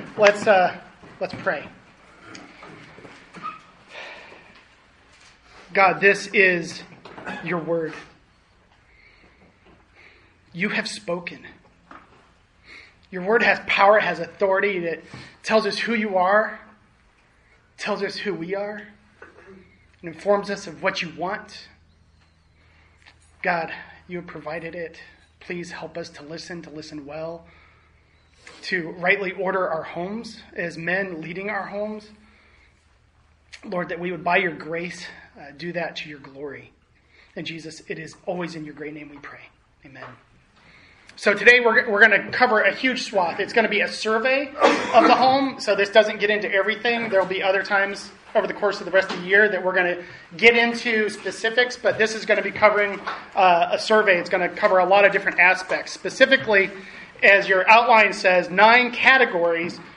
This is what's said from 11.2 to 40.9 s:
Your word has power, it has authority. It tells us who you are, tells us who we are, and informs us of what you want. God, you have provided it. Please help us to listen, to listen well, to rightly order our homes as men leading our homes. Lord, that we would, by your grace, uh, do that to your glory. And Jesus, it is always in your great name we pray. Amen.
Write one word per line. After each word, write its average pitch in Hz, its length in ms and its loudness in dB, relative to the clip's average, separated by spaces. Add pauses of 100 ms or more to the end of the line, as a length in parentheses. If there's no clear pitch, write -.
Your 180 120 -10
word 214 200 2
has 196 220 2
power, 202 320 6
it 202 60 2
has 175 160 -4
authority. 190 600 -2
It 165 260 -8 (380)
tells 220 220 0
us 196 140 -4
who 220 140 -4
you 214 240 -2
are, 202 420 2 (1160)
tells 202 260 -6
us 196 140 -8
who 202 160 -6
we 170 220 -8
are, 208 260 -8 (1200)
and 165 120 -14
informs 196 360 0
us 190 180 -8
of 160 160 -14
what - 180 -4
you 165 160 -10
want. 190 500 -10 (1700)
God, 170 300 -4 (380)
you 180 80 -10
have 175 100 -12
provided 165 480 -12
it. 165 240 -14 (400)
Please 175 320 -12
help 160 260 -14
us 165 120 -12
to - 140 -20
listen, 165 400 -14
to - 60 -18
listen 151 360 -16
well, 160 400 -12 (1160)
to 170 280 -6
rightly 185 420 -2
order 185 340 -4
our 160 160 -6
homes 202 580 -12 (140)
as 170 220 -8
men 175 440 -6
leading 175 280 -10
our 196 180 -8
homes. 214 420 -10 (1500)
Lord, 175 260 -8
that 170 100 -8
we 175 120 -8
would, 170 120 -10
by 180 140 2
your 180 160 0
grace, 165 520 -10 (340)
uh, 143 180 -20
do 170 160 -10
that 165 240 -6
to 156 120 -12
your 147 100 -16
glory. 135 520 -16 (640)
And 165 100 -10
Jesus, 156 420 -14
it 165 120 -10
is 156 160 -18 (100)
always 180 300 -8
in 156 100 -12
your 147 80 -16
great 147 200 -14
name 147 160 -18
we 147 80 -20
pray. - 240 -20 (440)
Amen. 131 180 -20 (1120)